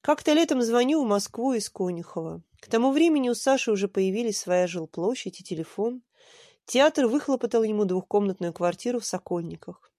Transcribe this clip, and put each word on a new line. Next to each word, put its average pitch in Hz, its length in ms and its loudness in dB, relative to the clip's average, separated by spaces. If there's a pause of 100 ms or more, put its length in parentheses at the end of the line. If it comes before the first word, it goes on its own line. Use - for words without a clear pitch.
Как-то 302 320 2
летом 302 300 2
звоню 247 400 2
в 254 40 0
Москву 220 460 -2
из 220 160 -2
Конюхова. 170 720 -6 (180)
К - 80 -20
тому 240 240 2
времени 302 360 4
у 240 60 0
Саши 262 360 0
уже 202 180 0
появились 202 500 0
своя 180 280 2
жилплощадь 175 760 -4
и 190 40 -20
телефон. 208 580 -6 (640)
Театр 277 420 4
выхлопотал 247 560 0
ему 214 220 0
двухкомнатную 185 680 -2
квартиру 180 480 -2
в - 40 -16
Сокольниках. 175 960 -8